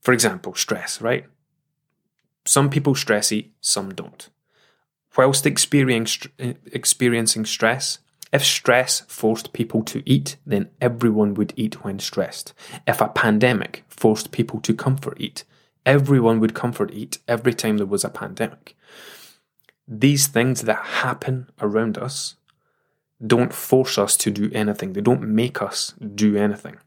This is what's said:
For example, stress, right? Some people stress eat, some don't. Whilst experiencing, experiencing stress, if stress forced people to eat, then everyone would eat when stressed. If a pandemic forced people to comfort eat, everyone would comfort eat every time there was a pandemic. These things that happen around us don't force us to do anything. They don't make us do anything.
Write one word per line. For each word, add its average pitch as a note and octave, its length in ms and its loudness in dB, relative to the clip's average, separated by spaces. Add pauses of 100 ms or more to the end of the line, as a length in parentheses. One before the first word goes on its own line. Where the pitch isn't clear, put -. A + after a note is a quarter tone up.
For B2+ 120 4
example, F#2+ 420 -2
stress, - 440 -6
right? A#2+ 260 -4 (1160)
Some C#3+ 260 4
people C#3 260 2
stress G#2+ 360 0
eat, G#2+ 300 -6
some G2 320 -4
don't. - 360 -16 (880)
Whilst C#3 300 4
experiencing, B2+ 880 0 (400)
experiencing A#2 760 0
stress, A2+ 540 0 (340)
if D3 100 2
stress - 640 2
forced - 460 -4
people A2 300 -2
to - 220 -8
eat, - 400 2
then C3+ 240 -2 (100)
everyone A2+ 560 2
would G2+ 200 -2
eat G#2+ 280 -6
when G2 160 -8
stressed. - 540 -6 (340)
If - 120 0
a G#2+ 100 4
pandemic G#2+ 800 2
forced - 420 0
people - 300 -4
to - 120 0
comfort - 460 -2
eat, - 240 -10 (420)
everyone C3 540 4
would A2 160 2
comfort A2+ 380 -4
eat - 340 -12
every A#2 260 0
time G#2+ 240 0
there G#2 80 0
was G2 180 -2
a - 60 -4
pandemic. - 680 -10 (1120)
These C#3 400 2
things B2 340 0
that A2 220 -2 (200)
happen B2+ 460 -4 (100)
around A2 380 0
us - 400 -8 (880)
don't A#2 280 2
force - 440 2
us G2+ 200 2
to - 140 0
do G#2 220 -2
anything. G#2 400 -2
They G2+ 80 -4
don't G#2+ 200 4
make A2+ 400 0
us - 320 -6 (220)
do G#2 220 2
anything. G2+ 500 -2